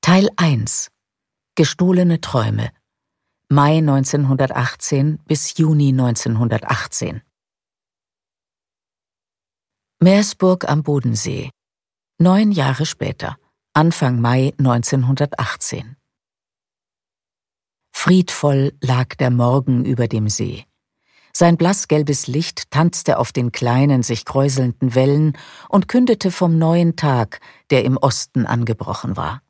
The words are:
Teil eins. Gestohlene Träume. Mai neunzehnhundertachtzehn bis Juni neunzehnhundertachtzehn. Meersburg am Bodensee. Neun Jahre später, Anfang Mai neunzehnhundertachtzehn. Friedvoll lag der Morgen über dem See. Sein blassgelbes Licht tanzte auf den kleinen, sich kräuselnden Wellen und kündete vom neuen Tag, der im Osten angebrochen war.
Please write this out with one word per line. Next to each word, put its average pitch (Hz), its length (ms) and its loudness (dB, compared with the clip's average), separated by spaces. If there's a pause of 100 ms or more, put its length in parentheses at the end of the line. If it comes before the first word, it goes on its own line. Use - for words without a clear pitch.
Teil 190 360 4
eins. 131 520 -2 (640)
Gestohlene 180 640 2
Träume. 110 500 -2 (800)
Mai 147 300 4
neunzehnhundertachtzehn 139 1500 0
bis - 320 -4
Juni 151 340 2
neunzehnhundertachtzehn. 113 1300 -2 (2750)
Meersburg 185 720 2
am 147 140 0
Bodensee. 120 680 -4 (680)
Neun 196 340 4
Jahre 139 340 -2
später, - 520 -8 (360)
Anfang 147 480 2
Mai 131 360 0
neunzehnhundertachtzehn. 131 1400 -2 (2000)
Friedvoll 147 920 2
lag 127 340 -2
der 131 140 -2
Morgen 123 540 0
über 120 240 -2
dem 107 220 -2
See. - 360 -8 (680)
Sein 170 240 4
blassgelbes 151 680 -2
Licht - 440 -6
tanzte 165 460 0
auf 120 140 -2
den 120 200 -2
kleinen, 127 520 2
sich 117 220 -4
kräuselnden 131 680 -2
Wellen 143 420 2 (300)
und 202 200 2
kündete 247 440 0
vom 170 260 0
neuen 165 380 2
Tag, 127 440 -2 (300)
der 127 140 2
im 135 140 0
Osten - 480 -2
angebrochen 113 720 -4
war. 101 320 -8